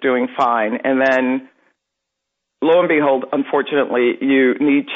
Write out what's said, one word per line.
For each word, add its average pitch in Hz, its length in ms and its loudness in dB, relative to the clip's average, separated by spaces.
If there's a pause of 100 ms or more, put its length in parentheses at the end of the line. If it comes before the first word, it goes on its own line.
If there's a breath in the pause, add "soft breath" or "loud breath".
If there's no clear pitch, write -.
doing 127 360 0
fine, 117 460 0
and 131 180 0
then, 131 480 0 (1120)
lo 165 180 4
and 175 80 2
behold, 143 440 0
unfortunately, 135 880 0
you 131 380 2
need 143 380 0